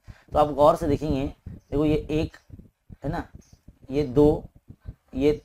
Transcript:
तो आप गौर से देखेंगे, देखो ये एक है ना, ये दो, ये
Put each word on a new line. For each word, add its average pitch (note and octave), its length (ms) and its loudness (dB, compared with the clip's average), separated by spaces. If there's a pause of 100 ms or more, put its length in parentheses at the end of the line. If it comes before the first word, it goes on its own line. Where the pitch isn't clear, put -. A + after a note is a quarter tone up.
(320)
तो D3 60 0
आप D3+ 160 2
गौर D3 220 6
से E3+ 120 -4
देखेंगे, C#3+ 360 -2 (240)
देखो - 360 -4
ये D3+ 100 2 (180)
एक D#3 240 -4 (680)
है C#3 60 -4
ना, E3 120 -6 (680)
ये C#3+ 180 -2
दो, D3 360 4 (720)
ये C#3 180 2 (120)